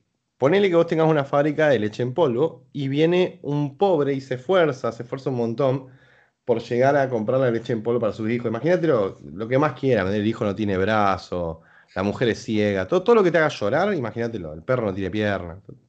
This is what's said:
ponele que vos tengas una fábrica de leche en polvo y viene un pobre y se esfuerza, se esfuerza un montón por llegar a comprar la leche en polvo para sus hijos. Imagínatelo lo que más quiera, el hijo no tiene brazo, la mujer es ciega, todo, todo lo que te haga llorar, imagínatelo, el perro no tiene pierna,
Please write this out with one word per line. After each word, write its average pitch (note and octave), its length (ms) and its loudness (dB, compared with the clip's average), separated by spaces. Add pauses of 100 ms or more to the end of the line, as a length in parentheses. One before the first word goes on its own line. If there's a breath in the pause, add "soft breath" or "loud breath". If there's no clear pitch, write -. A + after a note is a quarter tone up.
(380)
ponele F#3+ 300 4
que E3+ 80 4
vos E3 100 6
tengas D#3+ 220 2
una D3+ 160 2
fábrica D3 440 2
de B2+ 120 4
leche G#2+ 220 -4
en B2 120 -4
polvo D3 580 0
y C#3 160 -6
viene E3+ 540 2
un C#3+ 340 -4
pobre D3+ 380 2
y C3+ 60 -6
se C3 140 -6
esfuerza, C#3+ 580 0
se - 100 -10
esfuerza C3+ 280 -8
un B2+ 60 -4
montón B2+ 520 0 (560 soft breath)
por A#2 180 0
llegar C3 340 2
a C3+ 120 2
comprar B2 320 0
la B2+ 100 2
leche A#2 220 -2
en A2+ 100 -4
polvo A#2+ 180 0
para G#2+ 120 -2
sus A2 180 -6
hijos. A#2+ 180 -4
Imagínatelo C3+ 720 0 (140)
lo G#2+ 160 -8
que C3 100 2
más D3 200 2
quiera, A#2+ 240 2 (120)
el G#2 120 0
hijo A2 180 -2
no G2+ 100 -2
tiene G2+ 220 -2
brazo, F#2 840 0 (320 soft breath)
la F#2+ 100 -2
mujer G#2 240 -2
es G2+ 160 -2
ciega, G#2 420 0
todo, F3+ 160 0
todo A#3 140 4
lo G#3 80 4
que E3+ 80 2
te E3+ 60 2
haga D#3 100 2
llorar, C#3+ 460 -2
imagínatelo, A2+ 580 -6
el E2 100 -14
perro B2 240 -2
no F#2+ 80 -2
tiene F#2+ 160 -4
pierna, G2 500 -4 (280)